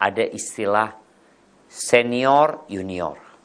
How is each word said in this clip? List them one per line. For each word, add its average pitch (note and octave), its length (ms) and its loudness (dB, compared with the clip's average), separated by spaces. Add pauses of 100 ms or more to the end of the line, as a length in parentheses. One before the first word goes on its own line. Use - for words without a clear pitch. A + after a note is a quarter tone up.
ada G2+ 220 2
istilah G#2+ 640 -2 (800)
senior B2+ 960 2
junior. F#2 540 -8 (240)